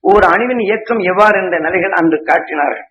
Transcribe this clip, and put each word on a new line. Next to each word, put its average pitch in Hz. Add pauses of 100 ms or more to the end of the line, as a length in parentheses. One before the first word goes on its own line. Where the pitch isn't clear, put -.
ஒரு 196
அணுவின் 233
இயக்கம் 214
எவ்வாறு 196
என்ற 185
நிலைகள் 180
அன்று 160
காட்டினார்கள். 147